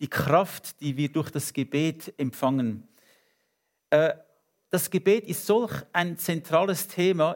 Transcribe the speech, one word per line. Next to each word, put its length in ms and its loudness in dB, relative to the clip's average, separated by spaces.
die 80 -4
Kraft, 720 0
die 160 -2
wir 100 0
durch 220 -2
das 240 -6
Gebet 640 -2
empfangen. 720 -2
Äh, 260 4
das 220 0
Gebet 380 2
ist 160 -8
solch 260 2
ein 240 0
zentrales 720 0
Thema 460 2